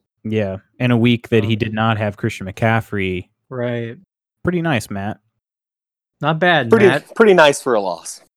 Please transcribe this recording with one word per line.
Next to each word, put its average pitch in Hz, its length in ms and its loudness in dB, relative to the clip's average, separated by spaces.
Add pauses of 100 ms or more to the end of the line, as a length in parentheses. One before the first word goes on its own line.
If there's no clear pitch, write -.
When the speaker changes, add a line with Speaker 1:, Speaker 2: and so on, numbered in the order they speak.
(240)
Speaker 1:
Yeah, 107 320 -4 (220)
in 123 120 0
a 120 80 2
week 117 300 0
that 110 160 2
he 110 100 -2
Speaker 2:
Um, 104 40 -6
Speaker 1:
did 110 140 -4
not 110 260 0
have 104 180 -4
Christian 104 300 -6
McCaffrey. 101 840 -2 (220)
Speaker 2:
Right. 120 460 -8 (460)
Speaker 1:
Pretty 175 200 -2
nice, 147 280 -2
Matt. 101 300 -8 (1000)
Speaker 2:
Not 156 180 -2
bad, 156 320 2
Speaker 3:
Pretty, 214 180 4
Speaker 2:
Matt. - 260 -2
Speaker 3:
pretty 214 200 6
nice 151 280 6
for 127 120 0
a 104 60 2
loss. 87 420 -10 (140)